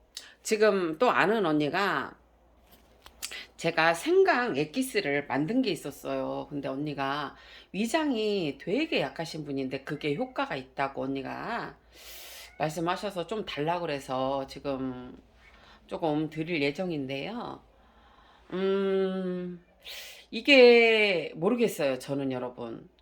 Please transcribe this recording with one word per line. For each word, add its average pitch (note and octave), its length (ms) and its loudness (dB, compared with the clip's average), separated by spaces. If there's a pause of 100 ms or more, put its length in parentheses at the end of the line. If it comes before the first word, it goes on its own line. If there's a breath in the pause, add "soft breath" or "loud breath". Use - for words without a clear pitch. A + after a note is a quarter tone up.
(420 loud breath)
지금 G3 560 2
또 B3+ 120 4
아는 F#3 360 4
언니가 D3+ 680 0 (1400 loud breath)
제가 E3 360 4
생강 D4 640 4
액기스를 D#3 720 0
만든 D#3+ 360 0
게 G#3+ 80 0
있었어요. C3+ 800 -6
근데 C#3 200 -6
언니가 C#3 680 -4 (380 loud breath)
위장이 G#3+ 880 0
되게 C4+ 400 0
약하신 D#3 440 -6
분인데 C3+ 380 -4
그게 D3 320 -4
효과가 B3+ 400 -4
있다고 C3 480 -4
언니가 C3+ 760 -6 (840 loud breath)
말씀하셔서 F3 680 -2
좀 A3 180 -6
달라고 E3 380 -2
그래서 C3+ 640 -2
지금 C3 680 -6 (720 loud breath)
조금 D#3 420 -2
드릴 D#3+ 320 -4
예정인데요. D3 1000 -4 (920 soft breath)
음, F#3+ 1120 0 (680 loud breath)
이게 A3+ 1080 8
모르겠어요, F3+ 600 0
저는 C#3 340 -4
여러분. A#2+ 560 -8 (140)